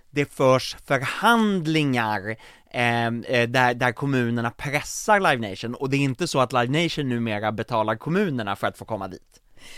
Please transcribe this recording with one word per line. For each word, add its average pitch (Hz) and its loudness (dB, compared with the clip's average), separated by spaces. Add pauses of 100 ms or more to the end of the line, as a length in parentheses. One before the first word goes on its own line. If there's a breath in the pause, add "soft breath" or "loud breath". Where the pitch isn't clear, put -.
det 143 -2
förs 131 2
förhandlingar, 143 0 (360 soft breath)
ehm, 117 0
eh, 120 2
där, 127 4
där 123 0
kommunerna 120 0
pressar 147 0
Live 131 0
Nation, 117 -8
och 135 -4
det 139 0
är 139 2
inte 135 0
så 139 0
att 127 2
Live 127 2
Nation 151 -2
numera 110 -2
betalar 110 -2
kommunerna 135 -2
för 110 -4
att 92 -6
få 101 -16
komma 98 -6
dit. - -16 (380 loud breath)